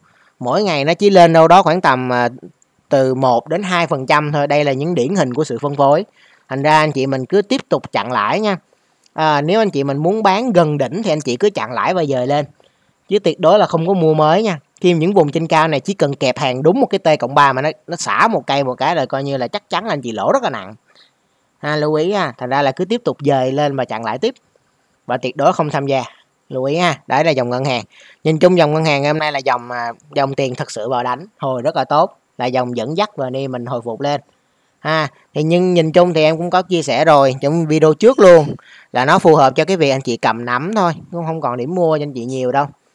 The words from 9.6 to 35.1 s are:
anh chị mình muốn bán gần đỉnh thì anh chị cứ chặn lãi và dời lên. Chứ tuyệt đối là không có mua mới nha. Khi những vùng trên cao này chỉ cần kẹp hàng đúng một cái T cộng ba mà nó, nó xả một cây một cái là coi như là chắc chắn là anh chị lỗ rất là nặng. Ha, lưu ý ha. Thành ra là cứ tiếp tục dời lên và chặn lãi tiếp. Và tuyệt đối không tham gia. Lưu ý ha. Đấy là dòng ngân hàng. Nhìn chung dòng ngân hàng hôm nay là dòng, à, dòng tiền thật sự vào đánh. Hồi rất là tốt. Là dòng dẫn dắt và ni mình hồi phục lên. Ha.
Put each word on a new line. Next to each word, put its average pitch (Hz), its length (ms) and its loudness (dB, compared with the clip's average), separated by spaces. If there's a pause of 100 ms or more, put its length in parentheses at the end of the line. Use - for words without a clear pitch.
anh 214 100 0
chị 143 140 -2
mình 139 120 -4
muốn 185 260 -2
bán 208 300 0
gần 156 260 2
đỉnh 139 240 -4
thì 202 100 -2
anh 151 80 -2
chị 123 160 -4
cứ 208 140 2
chặn 117 220 -6
lãi 120 220 -2
và 175 100 -2
dời 131 220 -2
lên. 143 180 0 (640)
Chứ 196 100 0
tuyệt 165 220 -2
đối 180 180 6
là 185 80 2
không 165 200 -2
có 196 80 0
mua 160 200 2
mới 156 280 2
nha. 190 160 -2 (220)
Khi 180 120 4
những 170 220 0
vùng 151 180 2
trên 165 140 -4
cao 160 220 2
này 147 120 -2
chỉ 196 140 -6
cần 143 200 -2
kẹp 127 240 -2
hàng 131 240 -4
đúng 185 180 2
một 254 60 0
cái 196 120 -2
T 156 220 0
cộng 131 140 -4
ba 143 180 4
mà 131 100 -4
nó, 156 80 -2 (160)
nó 170 100 -10
xả 120 320 0
một 175 180 -4
cây 139 180 0
một 127 100 -4
cái 147 220 -2
là 135 100 -2
coi 135 160 -6
như 139 140 -6
là 123 120 -6
chắc - 220 -12
chắn 180 160 -4
là 214 60 -4
anh 147 100 -6
chị 117 100 -8
lỗ 104 200 -2
rất 262 100 -2
là 196 80 -4
nặng. 104 240 -12 (840)
Ha, 151 180 -6
lưu 151 180 -2
ý 160 180 0
ha. 175 260 -4
Thành 127 120 -8
ra 135 120 0
là 135 100 0
cứ 180 120 -6
tiếp 226 200 -4
tục 131 160 -4
dời 135 320 0
lên 143 240 -2
và 131 80 -2
chặn 117 200 -8
lãi 113 140 -6
tiếp. 226 160 -4 (720)
Và 123 100 -4
tuyệt 127 200 -8
đối 147 160 2
không 160 180 -4
tham 143 160 -4
gia. 135 160 -2 (460)
Lưu 131 160 -6
ý 143 120 -2
ha. 170 300 -2
Đấy 135 180 0
là 165 60 0
dòng 127 200 -2
ngân 127 140 -4
hàng. 123 200 -4 (400)
Nhìn 160 140 0
chung 180 200 6
dòng 151 160 2
ngân 160 100 0
hàng 143 200 0
hôm 151 140 0
nay 151 140 -2
là 143 60 -4
dòng, 123 320 -2
à, 120 220 -6 (220)
dòng 139 200 0
tiền 131 200 -4
thật 143 160 -8
sự 110 180 -8
vào 123 140 -2
đánh. 127 240 -6 (120)
Hồi 131 240 -6
rất 147 140 -4
là 135 80 -2
tốt. 160 340 0 (200)
Là 123 80 -4
dòng 123 300 -2
dẫn 123 200 -6
dắt 208 200 -2
và 131 140 -6
ni 135 180 -6
mình 123 180 -8
hồi 120 160 -6
phục 113 180 -10
lên. 143 200 -4 (580)
Ha. 156 300 -2 (260)